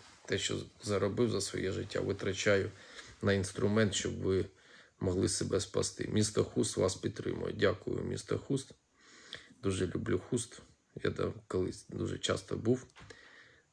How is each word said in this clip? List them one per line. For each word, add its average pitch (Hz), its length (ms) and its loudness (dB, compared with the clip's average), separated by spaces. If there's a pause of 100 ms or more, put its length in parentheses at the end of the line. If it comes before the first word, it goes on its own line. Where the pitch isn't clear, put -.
(260)
Те, 101 120 0
що 98 220 -2 (220)
заробив 101 480 2
за 101 100 0
своє 92 320 -2
життя, 95 280 -4
витрачаю 98 720 2 (520)
на 101 100 6
інструмент, 101 640 2
щоб 90 260 -2
ви 95 260 2 (540)
могли 95 280 4
себе - 320 0
спасти. - 520 -2
Місто 107 320 2
Хуст - 320 0
вас 95 180 2
підтримує. - 580 -4
Дякую, - 520 0
місто 95 340 -2
Хуст. - 360 -4 (880)
Дуже 95 240 2
люблю 92 320 0
Хуст. - 440 -4 (420)
Я - 60 4
там 92 240 -2 (120)
колись 92 420 -2
дуже 95 300 -4
часто - 380 -2
був. 110 300 2 (880)